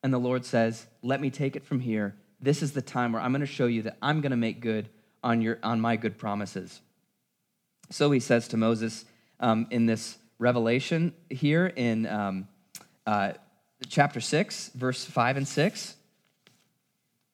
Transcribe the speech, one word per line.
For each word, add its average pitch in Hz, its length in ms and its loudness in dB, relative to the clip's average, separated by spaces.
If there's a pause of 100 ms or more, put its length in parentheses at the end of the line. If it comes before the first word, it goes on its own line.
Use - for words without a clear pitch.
And 135 100 2
the 127 60 2
Lord 123 260 0
says, 113 420 0 (140)
"Let 131 220 -2
me 139 80 0
take 135 260 -4
it 131 80 -12
from 131 160 -2
here. 107 340 -2 (240)
This 143 240 2
is 143 100 -2
the 127 100 -4
time 120 300 -2
where 113 100 -2
I'm 127 100 0
gonna 139 140 0
show 131 200 0
you 117 160 2
that - 200 -8
I'm 151 180 2
gonna 135 160 0
make 117 240 -2
good 110 300 -2 (320)
on 120 180 2
your, 110 220 0
on 113 180 0
my 117 160 2
good 110 220 -4
promises." 101 640 -6 (1040)
So 147 220 2
he 135 100 4
says 117 280 2
to 113 100 -2
Moses, 113 480 0 (340)
um, 117 300 2
in 117 160 2
this 113 320 -2 (200)
revelation 123 760 2 (160)
here 151 380 2
in, 113 400 0
um, 98 420 -4 (580)
uh, 101 260 0 (560)
chapter 143 320 2
six, - 540 -2
verse 127 300 -2
five 127 320 2
and 139 120 -2
six, - 480 -2 (1400)